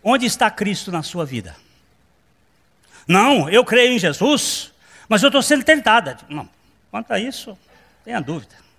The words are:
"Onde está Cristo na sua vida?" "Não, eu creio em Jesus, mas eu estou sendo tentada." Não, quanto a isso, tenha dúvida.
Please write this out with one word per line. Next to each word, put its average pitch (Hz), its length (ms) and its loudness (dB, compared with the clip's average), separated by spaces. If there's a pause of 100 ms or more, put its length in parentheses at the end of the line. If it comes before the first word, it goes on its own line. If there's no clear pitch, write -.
"Onde 240 240 0
está 220 240 0
Cristo 196 420 -6
na 165 100 -6
sua 170 220 -8
vida?" 113 320 -10 (1500)
"Não, 202 440 4
eu 233 140 6
creio 247 280 4
em 240 60 0
Jesus, 190 720 -2 (360)
mas 208 140 2
eu 277 60 4
estou 269 140 2
sendo 285 220 0
tentada." 233 520 2 (120)
Não, 147 200 -14 (420)
quanto 220 220 -10
a 208 60 -2
isso, 220 400 -10 (460)
tenha 226 160 -8
dúvida. 143 340 -12 (240)